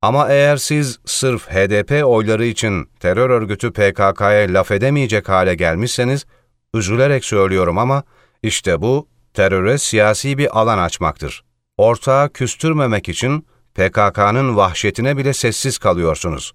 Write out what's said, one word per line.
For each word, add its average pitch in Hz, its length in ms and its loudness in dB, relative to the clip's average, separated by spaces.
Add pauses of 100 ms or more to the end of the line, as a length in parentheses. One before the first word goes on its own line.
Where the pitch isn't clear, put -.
Ama 127 260 2
eğer 143 280 4
siz 143 480 -4
sırf - 460 -4
H 95 200 2
D 104 140 2
P 147 200 0
oyları 110 400 2
için 104 440 -4 (120)
terör 107 300 0
örgütü 110 420 -2
P 101 220 2
K 98 200 2
K'ya 101 380 2
laf 92 180 2
edemeyecek 110 580 0
hale 92 260 2
gelmişseniz, 110 720 -2 (480)
üzülerek 120 500 0
söylüyorum 92 540 0
ama 131 240 0 (400)
işte 92 400 -2
bu 131 260 -2 (260)
teröre 95 440 2
siyasi 110 600 0
bir 139 220 0
alan 110 180 2
açmaktır. 82 680 -4 (320)
Ortağı 131 560 2
küstürmemek 131 760 -2
için 131 380 -4 (280)
P 92 160 2
K 101 220 2
K'nın 110 440 0
vahşetine 101 600 0
bile 139 160 -2
sessiz 123 460 -4
kalıyorsunuz. 85 760 -2